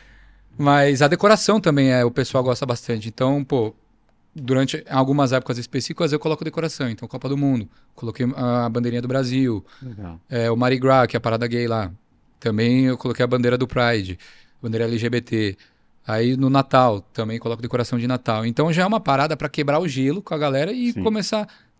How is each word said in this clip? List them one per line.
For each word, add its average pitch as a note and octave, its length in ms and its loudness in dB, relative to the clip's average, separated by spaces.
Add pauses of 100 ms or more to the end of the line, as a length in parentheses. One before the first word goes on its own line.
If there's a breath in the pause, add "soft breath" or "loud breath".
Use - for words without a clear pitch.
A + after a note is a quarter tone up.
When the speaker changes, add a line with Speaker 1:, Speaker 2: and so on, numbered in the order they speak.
(560 soft breath)
Speaker 1:
Mas C#3+ 440 4
a D3 80 6
decoração G3+ 520 4
também C#3+ 300 4
é, B2+ 140 4
o A#2+ 60 2
pessoal B2+ 340 0
gosta B2+ 220 -2
bastante. A#2 420 -6
Então, C3+ 340 0
pô, A#2+ 320 -2 (600)
durante C3+ 540 -2
algumas C3+ 440 2
épocas B2+ 260 -2
específicas C#3+ 540 -4
eu D3+ 60 0
coloco D#3 260 -4
decoração. D#3 460 -6
Então, A2+ 180 -12
Copa C3+ 200 -8
do C#3 80 -2
Mundo, C3+ 320 0 (260 soft breath)
coloquei A#2+ 320 -6 (100)
a, A#2+ 300 0
a - 20 -2
bandeirinha A#2+ 340 -2
do C3 60 -6
Brasil. B2+ 560 0 (180 soft breath)
Speaker 2:
Legal. G2 460 -14
Speaker 1:
É, A#2 220 0
o A2+ 60 2
Mardi B2+ 220 2
Gras, C3 280 4
que A#2+ 100 -2
é - 20 2
a - 20 -2
parada A#2 260 -2
gay A#2+ 200 -2
lá. A2 240 -2 (480)
Também A#2+ 480 2
eu B2+ 120 0
coloquei B2 260 -2
a - 40 0
bandeira B2 280 2
do B2 100 0
Pride, A2 520 0 (440 soft breath)
bandeira A2+ 240 -2
L A#2 120 -2
G A#2 100 -2
B A#2+ 120 0
T. G#2+ 360 -2 (500 soft breath)
Aí A#2 300 0
no C3+ 140 2
Natal, B2+ 500 4 (120)
também A2 260 -6
coloco A2+ 240 -6
decoração B2 360 -2
de A#2 80 -2
Natal. A#2 380 -2
Então C#3+ 280 0
já F3 100 2
é F#3 40 2
uma G#3+ 140 0
parada C#3+ 360 0
pra D3 120 -6
quebrar C#3+ 300 0
o F3+ 100 -2
gelo C3+ 340 -2
com - 120 -8
a D3+ 40 -2
galera D3 340 0
e A#3+ 200 -2
Speaker 2:
Sim. F#3+ 100 -4
Speaker 1:
começar G#3+ 400 0
a - 60 -8 (320 soft breath)